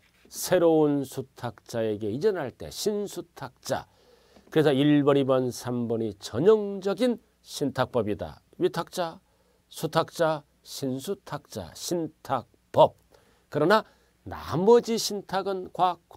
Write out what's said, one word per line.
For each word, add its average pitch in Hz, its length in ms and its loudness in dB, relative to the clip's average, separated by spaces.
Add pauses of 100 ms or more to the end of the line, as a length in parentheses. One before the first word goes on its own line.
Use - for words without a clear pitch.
(280)
새로운 156 760 4
수탁자에게 113 1040 -6
이전할 151 400 -2
때 78 200 -16
신수탁자. - 1160 -6 (640)
그래서 151 240 4
일 147 300 4
번, 139 120 6
이 139 80 4
번, 131 260 2
삼 123 380 -6
번이 113 300 -4
전형적인 202 1000 -2 (220)
신탁법이다. 110 1000 -4 (160)
위탁자, 175 600 -4 (500)
수탁자, 160 760 -2 (180)
신수탁자, 135 1120 -8
신탁법. - 1200 0 (540)
그러나 180 360 4 (380)
나머지 214 760 2
신탁은 190 760 -6
과-, 175 240 0 (200)